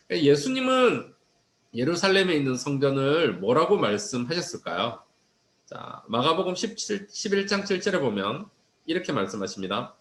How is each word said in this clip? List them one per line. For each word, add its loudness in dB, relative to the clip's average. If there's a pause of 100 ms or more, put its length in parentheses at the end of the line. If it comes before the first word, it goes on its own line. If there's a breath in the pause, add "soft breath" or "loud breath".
(100)
예수님은 2 (600)
예루살렘에 2
있는 0
성전을 2
뭐라고 4
말씀하셨을까요? -2 (640)
자, -14
마가복음 0
십칠, -6
십일 -2
장 -2
칠 -2
절에 0
보면 -2 (360)
이렇게 -4
말씀하십니다. -4